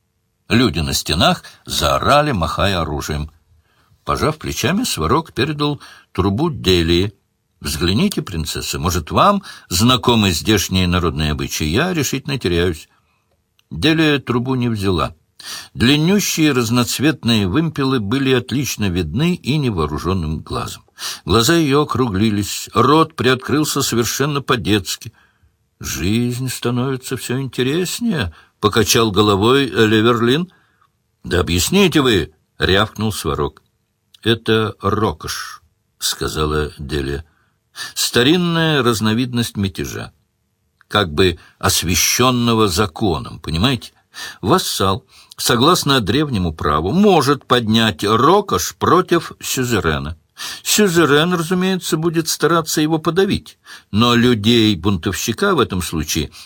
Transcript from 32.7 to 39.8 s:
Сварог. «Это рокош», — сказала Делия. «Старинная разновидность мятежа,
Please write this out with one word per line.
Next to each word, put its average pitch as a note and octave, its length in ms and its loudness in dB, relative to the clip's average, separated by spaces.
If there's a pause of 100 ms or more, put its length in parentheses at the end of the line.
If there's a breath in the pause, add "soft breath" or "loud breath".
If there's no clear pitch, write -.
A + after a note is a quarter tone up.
Сварог. C#2+ 520 -4 (600)
«Это A2 580 0
рокош», — G2 800 -4 (360)
сказала D2+ 800 -2
Делия. C#2+ 460 -6 (680 loud breath)
«Старинная D#3+ 880 2
разновидность A#2 720 0
мятежа, C#2 560 -6 (760)